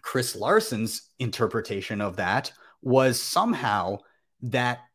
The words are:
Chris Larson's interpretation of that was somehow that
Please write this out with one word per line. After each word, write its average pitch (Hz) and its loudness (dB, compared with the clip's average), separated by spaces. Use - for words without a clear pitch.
Chris - -2
Larson's 117 0
interpretation 110 -2
of 98 -2
that 98 0
was 131 4
somehow 113 0
that 123 0